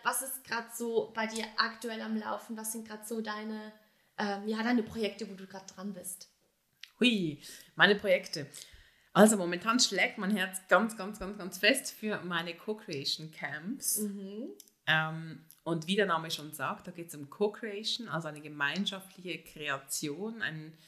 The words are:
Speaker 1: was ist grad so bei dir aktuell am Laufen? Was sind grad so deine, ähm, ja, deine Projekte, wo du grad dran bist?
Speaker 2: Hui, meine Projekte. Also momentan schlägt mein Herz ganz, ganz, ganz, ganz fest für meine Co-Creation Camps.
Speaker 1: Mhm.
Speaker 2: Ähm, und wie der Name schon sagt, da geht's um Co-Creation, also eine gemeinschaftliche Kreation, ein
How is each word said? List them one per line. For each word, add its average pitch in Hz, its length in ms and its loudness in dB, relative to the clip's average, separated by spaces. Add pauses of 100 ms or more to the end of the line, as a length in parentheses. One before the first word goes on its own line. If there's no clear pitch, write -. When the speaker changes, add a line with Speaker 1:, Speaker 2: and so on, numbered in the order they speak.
Speaker 1:
was 254 180 2
ist - 220 -8
grad 226 320 -4
so 226 380 2
bei 226 120 0
dir 220 180 -2 (120)
aktuell 226 440 -2
am 220 160 -2
Laufen? 214 400 -4
Was 220 160 -6
sind 220 140 -8
grad 214 220 -12
so 226 120 -4
deine, 214 520 -6 (460)
ähm, 202 280 -2
ja, 220 160 0
deine 240 220 6
Projekte, 214 440 -4
wo 190 60 -12
du 190 120 -14
grad - 300 -16
dran 196 160 -6
bist? - 360 -12 (720)
Speaker 2:
Hui, 190 400 4 (340)
meine 190 220 8
Projekte. 185 500 2 (720)
Also 214 180 10
momentan 185 440 2
schlägt 208 380 2
mein 196 120 0
Herz 190 380 0
ganz, 214 280 6
ganz, 202 220 -8
ganz, 196 180 -8
ganz 185 220 -10
fest - 320 4
für 208 320 -4
meine 170 320 -2
Co-Creation 160 760 -6
Camps. 160 680 -4
Speaker 1:
Mhm. 208 520 -6 (360)
Speaker 2:
Ähm, 160 580 -2 (200)
und 165 240 -2
wie 196 80 2
der 202 100 4
Name 165 240 0
schon 151 220 -8
sagt, 147 340 -6
da 180 60 -10
geht's 165 240 -12
um 143 120 -12
Co-Creation, 208 800 -2
also 160 200 -4
eine 151 120 -10
gemeinschaftliche 165 1000 -4
Kreation, 156 1000 -4
ein 156 320 -6 (160)